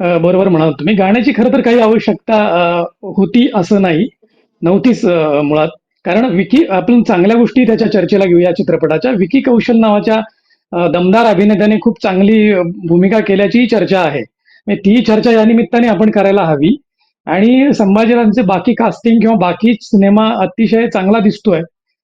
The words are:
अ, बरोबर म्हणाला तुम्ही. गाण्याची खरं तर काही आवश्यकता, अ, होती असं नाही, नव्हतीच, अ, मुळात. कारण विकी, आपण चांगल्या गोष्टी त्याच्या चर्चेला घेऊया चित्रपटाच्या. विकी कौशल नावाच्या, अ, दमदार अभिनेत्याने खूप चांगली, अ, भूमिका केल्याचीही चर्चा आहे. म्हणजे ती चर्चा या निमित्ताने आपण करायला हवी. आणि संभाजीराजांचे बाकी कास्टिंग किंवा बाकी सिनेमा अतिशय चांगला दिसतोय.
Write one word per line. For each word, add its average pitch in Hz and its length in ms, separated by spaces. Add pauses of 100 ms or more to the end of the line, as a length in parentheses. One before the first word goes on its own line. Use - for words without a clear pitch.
अ, 175 180
बरोबर 185 300
म्हणाला 160 240
तुम्ही. 170 220
गाण्याची 202 420
खरं - 160
तर 180 80
काही 240 180
आवश्यकता, 220 680
अ, 175 360 (200)
होती 202 520
असं 190 280
नाही, 180 260 (540)
नव्हतीच, 190 440
अ, 156 340
मुळात. 151 280 (360)
कारण 202 200
विकी, 226 420
आपण 190 360
चांगल्या 202 340
गोष्टी 240 300
त्याच्या 220 260
चर्चेला 196 320
घेऊया 175 280
चित्रपटाच्या. 160 580
विकी 196 300
कौशल 240 360
नावाच्या, 220 400 (560)
अ, 175 180
दमदार 185 360
अभिनेत्याने 208 540
खूप 220 220
चांगली, 208 500
अ, 180 100 (260)
भूमिका 185 320
केल्याचीही 202 460
चर्चा 190 340
आहे. 147 220 (440)
म्हणजे 208 140
ती 214 240
चर्चा 214 260
या 220 140
निमित्ताने 233 440
आपण 214 220
करायला 196 320
हवी. 160 340 (500)
आणि 233 480
संभाजीराजांचे 220 680
बाकी 190 320
कास्टिंग 226 460
किंवा 226 160
बाकी 185 440
सिनेमा 202 460
अतिशय 226 600
चांगला 208 320
दिसतोय. 196 420 (420)